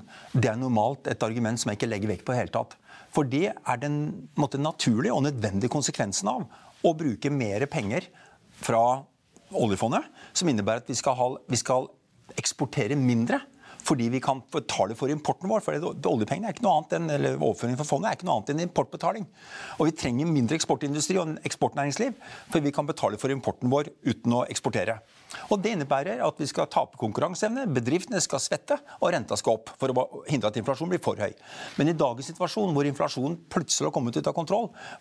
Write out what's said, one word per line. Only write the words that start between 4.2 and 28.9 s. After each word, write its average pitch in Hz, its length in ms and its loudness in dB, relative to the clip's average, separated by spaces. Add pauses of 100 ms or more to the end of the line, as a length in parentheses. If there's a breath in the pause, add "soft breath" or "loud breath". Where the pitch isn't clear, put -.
på - 80 -4
en 147 60 4
måte, 139 160 -4
naturlige 139 540 2
og 131 100 2
nødvendige 110 460 0
konsekvensen 110 600 -2
av 127 140 -2 (420 loud breath)
å 170 100 6
bruke 143 360 -2
mer 113 380 0
penger 123 360 -2 (540 loud breath)
fra 117 220 4 (680)
oljefondet, 123 540 0 (320 loud breath)
som 175 120 2
innebærer 110 340 0
at - 80 -10
vi 120 60 -4
skal 127 220 2
ha, 123 120 2 (200)
vi 120 80 2
skal 131 300 2 (500)
eksportere 131 560 0
mindre, 127 460 4 (400 loud breath)
fordi 123 320 2
vi 127 80 0
kan 131 220 0 (100)
betale 113 420 0
for 135 160 0
importen 151 380 -2
vår, 214 160 2
for 151 100 0
det, 147 60 -2
det, 165 280 -2
oljepengene 139 420 0
er - 40 -8
ikke - 100 -4
noe 175 140 6
annet 165 180 -2
enn, 165 180 -2
eller 135 240 0
overføringen 123 400 0
fra 151 80 -4
fondet 160 240 0
er - 80 -4
ikke 180 100 -6
noe 135 100 4
annet 123 140 -4
enn 160 140 0
importbetaling. 170 580 -2 (540 loud breath)
Og 156 100 4
vi 156 80 -2
trenger 139 320 0
mindre 143 300 2
eksportindustri 147 580 0
og 175 100 0
en 156 120 -6 (100)
eksportnæringsliv, 143 640 0 (400 loud breath)
for 160 100 4
vi 143 120 2
kan 147 120 0
betale 107 340 -2
for 135 120 0
importen 123 400 0
vår 143 160 2 (160)
uten 120 320 2
å 123 160 2
eksportere. 110 460 -2 (500 loud breath)
Og 208 140 2
det 226 120 0
innebærer 147 500 0
at 160 160 -2
vi 143 80 -2
skal 160 220 -2
tape - 280 -2
konkurranseevne, 185 720 -2
bedriftene 147 520 0
skal - 200 -2
svette, - 340 0 (220 loud breath)